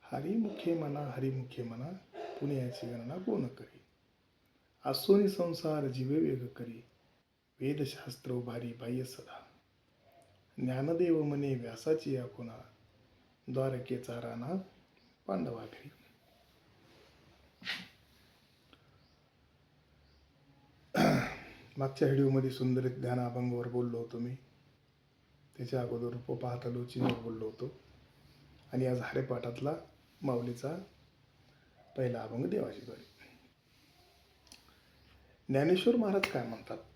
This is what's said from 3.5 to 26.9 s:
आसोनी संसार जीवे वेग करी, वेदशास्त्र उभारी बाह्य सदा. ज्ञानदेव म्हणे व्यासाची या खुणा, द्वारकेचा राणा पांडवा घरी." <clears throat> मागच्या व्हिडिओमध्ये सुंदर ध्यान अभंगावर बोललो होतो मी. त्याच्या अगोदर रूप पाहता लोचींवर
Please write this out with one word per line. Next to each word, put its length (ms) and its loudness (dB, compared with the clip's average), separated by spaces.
आसोनी 440 6
संसार 580 0
जीवे 340 0
वेग 260 0
करी, 380 -12
वेदशास्त्र 720 -4
उभारी 400 -4
बाह्य 320 -4
सदा. 420 -14
ज्ञानदेव 640 4
म्हणे 320 2
व्यासाची 600 0
या 200 -2
खुणा, 240 -12
द्वारकेचा 720 -2
राणा 320 -6
पांडवा 400 -2
घरी." 220 -16
<clears throat> 800 2
मागच्या 320 4
व्हिडिओमध्ये 420 6
सुंदर 380 2
ध्यान 320 0
अभंगावर 480 0
बोललो 300 0
होतो 200 -6
मी. 180 -2
त्याच्या 240 -2
अगोदर 360 -2
रूप 260 -4
पाहता 260 -4
लोचींवर 440 0